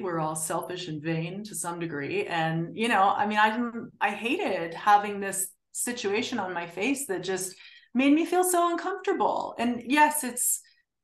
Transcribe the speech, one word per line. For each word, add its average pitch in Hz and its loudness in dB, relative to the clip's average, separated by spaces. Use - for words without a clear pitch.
we're 175 -2
all 156 -2
selfish 175 -4
and 156 -6
vain 170 -4
to 208 -14
some 175 -6
degree. 160 -4
And, 165 -2
you 226 0
know, 196 4
I 208 2
mean, 214 0
I 214 6
didn't, 233 -6
I 208 2
hated 208 -2
having 208 4
this 196 -2
situation 226 -2
on 185 -4
my 175 -4
face 233 -2
that 175 -2
just 185 -4
made 269 6
me 330 4
feel 359 2
so 349 4
uncomfortable. 359 -2
And 240 -2
yes, 294 4
it's, - -2